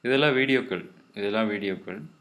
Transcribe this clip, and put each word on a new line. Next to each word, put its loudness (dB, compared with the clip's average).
இதெல்லாம் 4
வீடியோக்கள், 2
இதெல்லாம் 0
வீடியோக்கள். -6